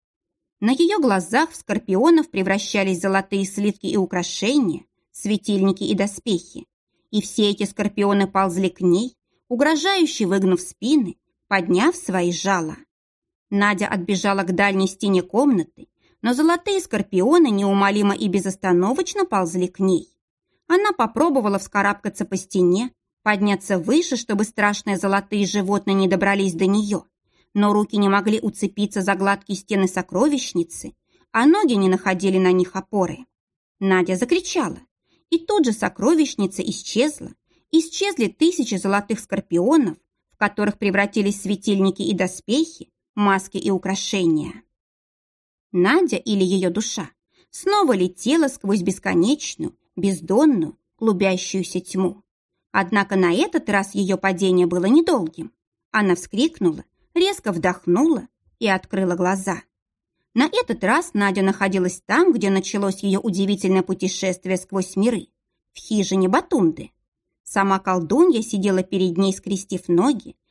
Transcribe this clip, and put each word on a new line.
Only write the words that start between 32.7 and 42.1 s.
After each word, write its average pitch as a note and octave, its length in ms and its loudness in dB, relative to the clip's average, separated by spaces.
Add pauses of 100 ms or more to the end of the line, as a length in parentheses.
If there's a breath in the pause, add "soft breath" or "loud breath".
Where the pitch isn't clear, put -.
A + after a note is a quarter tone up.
опоры. F#3+ 500 -4 (540)
Надя F#3 360 2
закричала, C4+ 640 -2 (500)
и E4 100 0
тут F4 260 0
же A#3 80 2
сокровищница A3 880 -2
исчезла. - 720 -4 (400)
Исчезли D#4+ 560 0
тысячи D#4 480 0
золотых G3+ 440 -2
скорпионов, G3 800 0 (340)
в - 60 -20
которых G#3 400 -2
превратились G3+ 640 0
светильники F#3+ 600 0
и G#3+ 120 -2